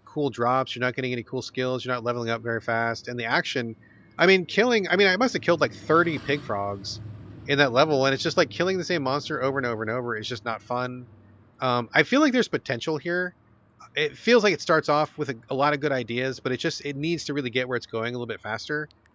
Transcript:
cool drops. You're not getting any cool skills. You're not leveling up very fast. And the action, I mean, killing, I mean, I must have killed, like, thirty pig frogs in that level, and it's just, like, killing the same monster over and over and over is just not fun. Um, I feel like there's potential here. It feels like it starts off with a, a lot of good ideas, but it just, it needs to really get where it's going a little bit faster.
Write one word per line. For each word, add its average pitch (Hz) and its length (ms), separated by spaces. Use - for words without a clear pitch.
cool 147 240
drops. 123 460
You're 120 60
not 123 140
getting 131 160
any 120 120
cool 131 180
skills. 127 440
You're 127 80
not 120 100
leveling 120 260
up 117 120
very 117 200
fast. 117 460
And 120 120
the 113 60
action, 120 500
I 160 80
mean, 185 200
killing, 220 440
I 175 60
mean, 196 120
I 185 100
must 247 160
have 156 80
killed, 165 200
like, 117 120
thirty 165 440
pig 143 240
frogs 101 580
in 143 120
that 135 140
level, 139 320
and 135 80
it's 135 100
just, 165 140
like, 156 120
killing 185 280
the 175 60
same 165 200
monster 139 400
over 135 160
and 127 80
over 110 160
and 110 80
over 120 260
is 107 100
just 110 180
not 113 160
fun. 123 440
Um, 123 340
I 156 100
feel 262 180
like 285 120
there's 247 140
potential 135 500
here. 180 380
It 147 220
feels 226 260
like 202 100
it 143 80
starts 160 280
off 147 280
with 143 120
a, 127 60
a 143 60
lot 143 180
of 147 60
good 143 120
ideas, 123 480
but 127 120
it 127 60
just, - 280
it 143 100
needs 156 300
to 147 80
really 139 160
get 127 180
where 127 80
it's 117 120
going 117 280
a - 20
little 120 100
bit 110 140
faster. 147 480